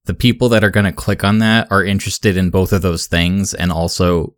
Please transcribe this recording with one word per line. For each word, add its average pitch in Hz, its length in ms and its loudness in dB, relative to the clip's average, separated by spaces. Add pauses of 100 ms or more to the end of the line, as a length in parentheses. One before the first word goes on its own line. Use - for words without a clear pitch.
the - 100 -6
people 120 360 2
that 107 160 4
are 101 40 2
gonna 101 220 2
click - 320 -4
on 104 160 2
that 110 320 0
are 98 120 2
interested 98 520 -2
in 92 140 0
both 92 240 0
of 92 80 0
those 85 260 -2
things 90 460 0
and 87 180 -2
also 85 680 -2